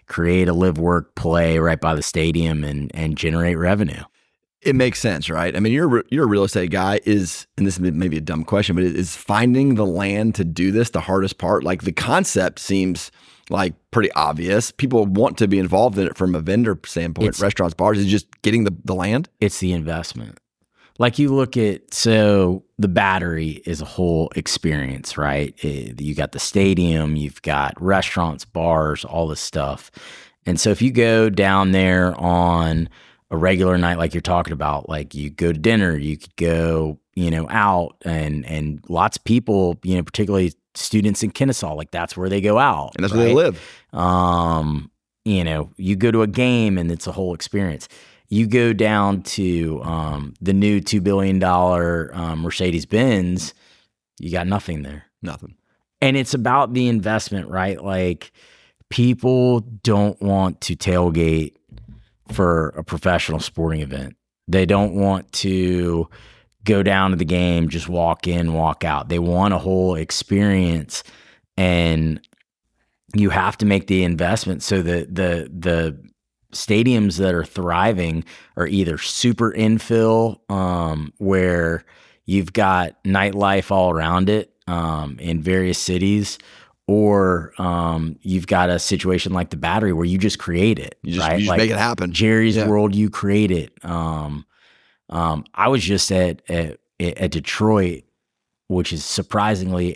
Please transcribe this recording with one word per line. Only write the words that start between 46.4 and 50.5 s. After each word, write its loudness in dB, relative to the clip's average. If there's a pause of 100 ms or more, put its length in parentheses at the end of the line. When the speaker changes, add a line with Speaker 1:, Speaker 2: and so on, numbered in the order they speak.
Speaker 1:
and -2
it's -6
a -8
whole -4
experience. -6 (440)
You 2
go 4
down 2
to, -2
um, -6
the 0